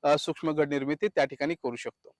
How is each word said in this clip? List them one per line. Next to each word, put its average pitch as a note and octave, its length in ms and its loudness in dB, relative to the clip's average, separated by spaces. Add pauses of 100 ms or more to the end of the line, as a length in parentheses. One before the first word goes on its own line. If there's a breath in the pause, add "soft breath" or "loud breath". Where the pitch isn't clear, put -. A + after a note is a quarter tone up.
अ, D3 160 6
सूक्ष्म D#3+ 320 -2
घड D3+ 180 2
निर्मिती C#3+ 380 -2
त्या C#3+ 180 2
ठिकाणी C#3+ 300 -4
करू A#2+ 200 -4
शकतो. - 440 -12